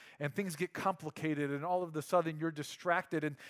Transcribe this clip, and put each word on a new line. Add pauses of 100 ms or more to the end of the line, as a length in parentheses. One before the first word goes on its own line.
(200)
and
things
get
complicated
and
all
of
a
sudden
you're
distracted
and (160)